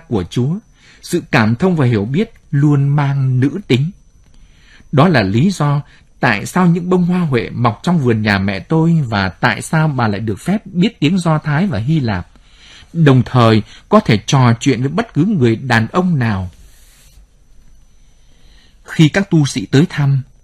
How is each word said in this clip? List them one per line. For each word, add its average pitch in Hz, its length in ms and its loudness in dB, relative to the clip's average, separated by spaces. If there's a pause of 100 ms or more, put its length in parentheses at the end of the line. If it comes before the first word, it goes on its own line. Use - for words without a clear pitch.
của 98 160 -2
Chúa, 139 340 -4 (440)
sự - 280 -4
cảm 117 260 0
thông 185 200 0
và 139 100 2
hiểu 107 180 0
biết 147 280 -4 (180)
luôn 143 380 2
mang 139 520 0
nữ 139 260 -2
tính. 139 240 0 (1040)
Đó 151 160 4
là 139 140 2
lý 113 280 0
do 147 320 -2 (380)
tại 123 260 -2
sao 185 200 0
những 175 240 0
bông 180 160 0
hoa 180 140 -2
huệ 131 300 -2
mọc 113 320 -2
trong 170 160 0
vườn 117 240 0
nhà 104 160 0
mẹ 95 220 -4
tôi 160 480 0
và 98 200 -2
tại 120 340 -4
sao 156 260 -2
bà 127 200 -2
lại 104 120 -4
được 107 200 -6
phép 196 260 -6
biết 175 340 -2
tiếng 170 180 0
Do 165 200 0
Thái 156 280 -2
và 151 120 -4
Hy 147 220 -2
Lạp, 104 280 -4 (640)
đồng 139 340 4
thời 113 360 2 (260)
có 214 120 4
thể 113 260 2
trò 123 340 4
chuyện 123 200 0
với 135 80 -2
bất 196 260 -6
cứ 143 100 2
người 127 320 2
đàn 113 320 -2
ông 180 300 0
nào. 98 320 -2 (2250)
Khi 156 240 4
các 196 220 -2
tu 156 160 2
sĩ - 200 -6
tới 147 220 4
thăm, 139 340 -2 (220)